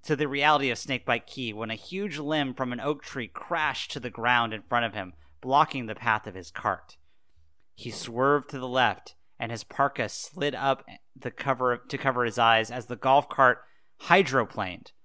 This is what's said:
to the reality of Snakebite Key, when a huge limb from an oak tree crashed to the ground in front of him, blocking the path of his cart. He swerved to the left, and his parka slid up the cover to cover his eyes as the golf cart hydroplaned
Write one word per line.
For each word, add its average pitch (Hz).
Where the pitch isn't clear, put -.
to 151
the 147
reality 139
of 117
Snakebite 123
Key, 120
when 110
a 113
huge 185
limb 147
from 123
an 120
oak 143
tree 120
crashed -
to -
the 120
ground 117
in 104
front 120
of 104
him, 95
blocking 135
the 110
path 110
of 92
his 92
cart. -
He -
swerved 131
to 139
the 127
left, 123
and 117
his 117
parka 139
slid -
up 131
the 131
cover 127
to 131
cover 127
his 113
eyes 113
as 120
the 123
golf 135
cart 127
hydroplaned 123